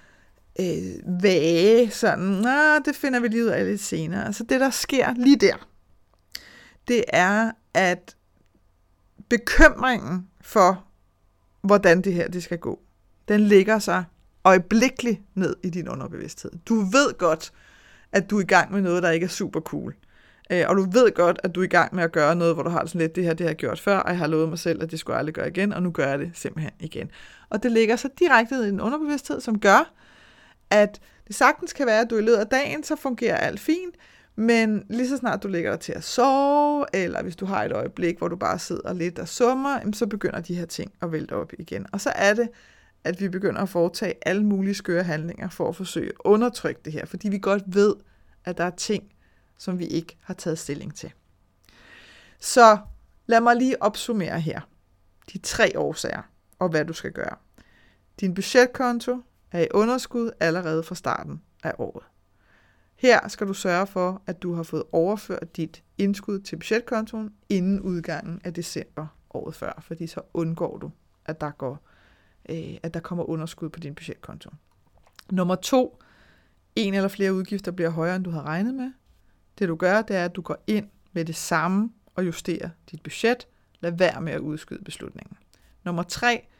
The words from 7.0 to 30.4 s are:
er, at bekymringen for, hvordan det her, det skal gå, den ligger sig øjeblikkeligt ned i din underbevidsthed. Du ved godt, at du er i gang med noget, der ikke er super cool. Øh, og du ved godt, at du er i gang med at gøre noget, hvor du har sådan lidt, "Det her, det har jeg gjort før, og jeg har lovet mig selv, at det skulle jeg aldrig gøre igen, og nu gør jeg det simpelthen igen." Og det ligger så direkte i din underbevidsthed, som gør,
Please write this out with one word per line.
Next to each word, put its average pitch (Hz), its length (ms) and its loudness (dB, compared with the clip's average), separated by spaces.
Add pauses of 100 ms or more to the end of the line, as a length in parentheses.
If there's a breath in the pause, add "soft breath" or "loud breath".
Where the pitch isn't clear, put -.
er, 202 440 2 (220)
at 180 420 0 (1120)
bekymringen 240 1000 4 (140)
for, 185 420 4 (800)
hvordan 196 400 6
det 190 120 0
her, 170 140 0
det 175 160 -8
skal 175 140 -8
gå, - 220 -8 (480)
den 208 120 4
ligger 208 400 6
sig 185 240 -2 (400)
øjeblikkeligt 214 800 4 (140)
ned 185 280 -2
i 185 60 -2
din 170 180 -8
underbevidsthed. - 640 -10 (140)
Du 226 100 0
ved 220 420 2
godt, 160 360 -2 (580 soft breath)
at 196 180 2
du 208 80 0
er 202 40 2
i 180 40 0
gang 175 260 4
med 202 100 0
noget, 175 220 0
der 175 60 2
ikke 165 140 2
er 185 60 -2
super - 300 -6
cool. - 360 -10 (560 soft breath)
Øh, 175 160 2
og 190 80 4
du 196 80 4
ved 202 300 6
godt, 175 300 4
at 175 120 -2
du 180 40 -4
er 185 40 2
i 185 40 0
gang 175 280 2
med 180 80 0
at 165 80 0
gøre 160 240 4
noget, 170 180 2
hvor 143 100 -4
du 165 60 -2
har 170 160 0
sådan 165 160 -4
lidt, 160 140 -2
"Det 185 80 0
her, 170 100 0
det 175 120 -4
har 165 40 0
jeg 156 60 -4
gjort 147 240 -6
før, 202 180 2
og - 120 0
jeg 175 80 -2
har 165 100 -2
lovet 160 220 2
mig 165 100 -8
selv, 165 240 -2
at 165 80 -8
det - 80 -8
skulle - 160 -6
jeg - 40 0
aldrig 156 160 -6
gøre - 120 -4
igen, 190 260 -2
og 170 100 -4
nu 175 80 -2
gør 147 160 -2
jeg 139 120 -2
det 170 140 -8
simpelthen - 460 -8
igen." - 320 -10 (380 loud breath)
Og 202 140 -6
det 240 80 0
ligger 226 240 4
så 262 140 -4 (100)
direkte 262 360 4
i 247 100 -2
din 190 160 -2
underbevidsthed, 294 600 -4
som 214 180 -2
gør, 214 340 6 (760 soft breath)